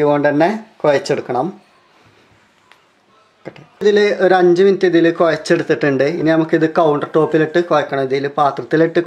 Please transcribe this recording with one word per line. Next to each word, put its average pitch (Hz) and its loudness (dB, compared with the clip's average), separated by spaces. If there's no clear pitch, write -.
കൊണ്ട് 143 0
തന്നെ 151 2
കുഴച്ചെടുക്കണം. 135 -2
ഇതിൽ 208 2
ഒരു 180 4
അഞ്ച് 175 4
മിനിറ്റ് 190 2
ഇതിൽ 165 2
കുഴച്ചെടുത്തിട്ടുണ്ട്. 151 0
ഇനി 151 -2
നമുക്കിത് 160 0
counter 147 0
ടോപ്പിലിട്ട് 156 0
കുഴക്കണം. 139 -2
ഇതിൽ 139 -4
പാത്രത്തിലിട്ട് 151 0